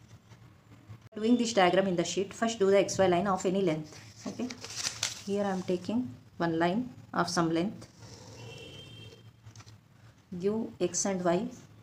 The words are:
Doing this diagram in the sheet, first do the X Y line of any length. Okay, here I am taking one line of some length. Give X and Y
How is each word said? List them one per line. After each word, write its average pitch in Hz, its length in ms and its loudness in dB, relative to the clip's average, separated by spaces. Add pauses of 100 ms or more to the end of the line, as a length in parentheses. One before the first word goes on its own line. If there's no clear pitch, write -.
(1160)
Doing 226 240 4
this 226 160 0
diagram 185 320 6
in 175 100 0
the 170 80 2
sheet, 190 300 -4
first - 240 -2
do 190 120 4
the 196 100 8
X - 180 0
Y 190 80 6
line 180 200 4
of 185 200 0
any 196 160 2
length. 156 360 -2 (280)
Okay, - 220 -6 (760)
here 202 200 0
I 196 80 0
am 185 100 -2
taking 202 520 -2 (220)
one 165 220 0
line 180 320 0 (240)
of 170 160 0
some 165 200 2
length. 170 380 -2 (2500)
Give 208 280 0 (120)
X 180 280 0
and 185 180 -2
Y 180 240 2 (340)